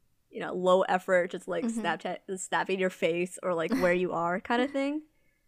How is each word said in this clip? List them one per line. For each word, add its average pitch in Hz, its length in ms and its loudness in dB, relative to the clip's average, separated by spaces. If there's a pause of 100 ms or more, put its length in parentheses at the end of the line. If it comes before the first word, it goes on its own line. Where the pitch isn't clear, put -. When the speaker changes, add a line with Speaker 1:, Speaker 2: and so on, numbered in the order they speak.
(300)
Speaker 1:
you 240 120 -12
know, 156 120 -6
low 185 300 4
effort, 185 480 2
just, 185 160 -10
like, 170 180 -4
Speaker 2:
Mm-hmm. 226 160 -2
Speaker 1:
Snapchat, 180 580 -4
snapping 185 400 0
your 185 120 2
face 175 500 -2
or, 185 140 -2
like, 160 160 -2
where 175 220 2
you 180 180 0
are 170 280 0
kind 240 220 0
of 277 100 0
Speaker 2:
<laughs> - 0 -
Speaker 1:
thing. 285 320 -2 (440)